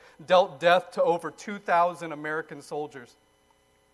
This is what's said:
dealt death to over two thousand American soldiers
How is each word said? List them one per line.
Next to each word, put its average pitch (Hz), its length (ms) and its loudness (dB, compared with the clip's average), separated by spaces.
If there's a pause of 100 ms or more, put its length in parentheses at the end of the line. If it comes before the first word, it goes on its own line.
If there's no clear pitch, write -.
(280)
dealt 180 320 4
death 175 320 4
to 190 120 0
over 170 280 0
two 202 260 -12
thousand 170 540 0
American 156 500 -10
soldiers 147 540 -12 (800)